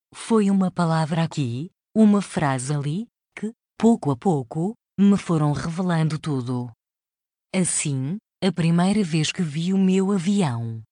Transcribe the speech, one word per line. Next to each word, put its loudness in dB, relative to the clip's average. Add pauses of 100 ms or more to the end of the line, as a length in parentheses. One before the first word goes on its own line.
(140)
Foi 0
uma 2
palavra 0
aqui, -6 (240)
uma 6
frase -2
ali, -4 (280)
que, -8 (260)
pouco 2
a 0
pouco, -2 (240)
me 6
foram 0
revelando -2
tudo. -4 (840)
Assim, -2 (260)
a 2
primeira 2
vez 0
que -4
vi -2
o 2
meu 2
avião, -2